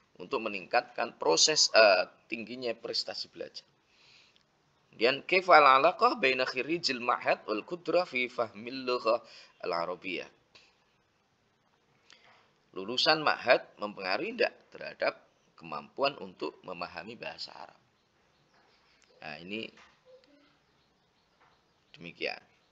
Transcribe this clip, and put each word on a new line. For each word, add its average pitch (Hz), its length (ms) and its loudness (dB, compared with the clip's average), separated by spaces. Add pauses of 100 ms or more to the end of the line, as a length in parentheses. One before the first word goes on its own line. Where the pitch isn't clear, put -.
(180)
untuk 110 240 -6
meningkatkan 110 800 -4
proses, 156 560 2
eh, 98 320 8 (240)
tingginya 120 400 -6
prestasi 110 560 -10
belajar? - 400 -16 (1300)
Kemudian, 127 320 0
kaifa 180 320 8
al-alaqah 151 560 6
baina 131 320 0
khirijil 131 560 -4
ma'had 123 400 -2
wal 104 240 -4
qudra 170 400 -2
fi 123 240 -4
fahmil 120 560 -8
lughah 120 320 0 (400)
al-arabiyyah? 85 640 -4 (2500)
Lulusan 123 480 0
ma'had 127 560 2
mempengaruhi 104 640 -6
nggak - 320 -4
terhadap - 480 -8 (320)
kemampuan 82 640 -6
untuk - 480 -14
memahami 87 480 -12
bahasa - 400 -14
Arab? - 280 -20 (1400)
Nah, 76 160 -14
ini 95 320 -12 (2250)
demikian. 78 480 -10 (300)